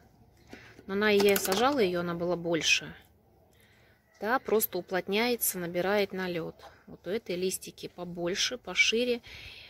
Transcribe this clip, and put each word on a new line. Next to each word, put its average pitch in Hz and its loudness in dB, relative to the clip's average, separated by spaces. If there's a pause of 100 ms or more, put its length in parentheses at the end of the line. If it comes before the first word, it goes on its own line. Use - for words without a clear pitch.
(880)
Но 196 -6
она, 208 2
я 202 6
сажала 233 2
её, 180 2
она 175 -4
была 175 -2
больше. 165 0 (1300)
Да, 233 0
просто 214 0
уплотняется, 196 0
набирает 180 0
налёт. 175 -4 (320)
Вот - -16
у - -8
этой 202 -4
листики 180 -6
побольше, 175 -4
пошире, 233 0 (480)